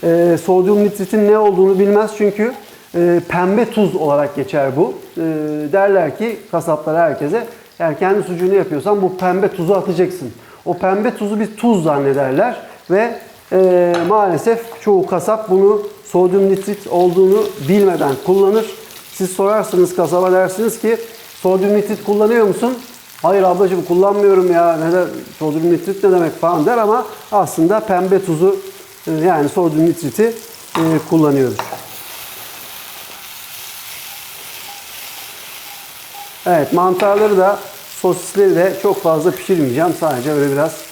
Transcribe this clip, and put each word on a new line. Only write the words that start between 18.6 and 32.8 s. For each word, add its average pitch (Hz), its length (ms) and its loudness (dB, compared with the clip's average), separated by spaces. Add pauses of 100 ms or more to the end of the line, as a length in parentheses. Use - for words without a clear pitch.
Siz 185 200 -6
sorarsınız 185 640 0
kasaba, 180 360 2
dersiniz 185 480 0
ki, 220 180 0 (440)
"Sodyum 185 320 2
nitrit 208 320 -2
kullanıyor 214 420 2
musun?" 240 300 -2 (440)
"Hayır 190 220 2
ablacığım, 180 420 2
kullanmıyorum 196 680 4
ya, 170 260 2
ne 165 140 -2
de, 180 120 2 (360)
sodyum 156 320 0
nitrit 190 320 -2
ne 196 80 4
demek?" 175 200 2
falan 165 340 0
der 240 120 2
ama 226 280 2 (260)
aslında 190 480 2
pembe 190 460 0
tuzu, 180 340 0 (480)
e, 165 40 -4
yani 156 380 0
sodyum 160 360 0
nitriti, 170 480 0 (440)
e, 170 40 0 (280)
kullanıyoruz. 139 480 2 (4000)